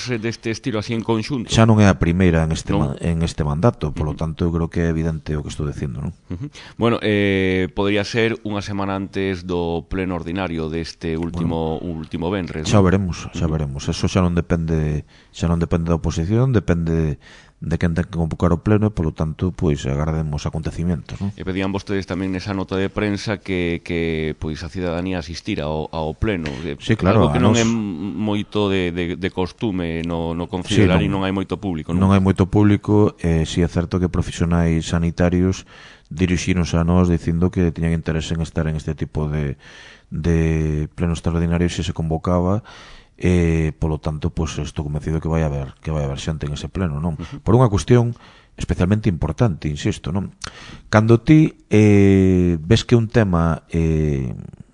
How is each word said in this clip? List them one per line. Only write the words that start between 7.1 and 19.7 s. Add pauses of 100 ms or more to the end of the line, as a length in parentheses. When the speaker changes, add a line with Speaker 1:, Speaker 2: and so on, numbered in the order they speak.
Speaker 1:
podría
ser (100)
unha
semana
antes
do
pleno
ordinario
deste
último,
Speaker 2:
Bueno,
Speaker 1:
último
venres,
Speaker 2:
xa
Speaker 1:
non?
Speaker 2:
veremos,
xa
Speaker 1:
Ujú.
Speaker 2:
veremos. (100)
Eso
xa
non
depende, (320)
xa
non
depende
da
oposición,
depende (460)
de
quen
ten
que
convocar
o
pleno
e,
polo
tanto,
pois,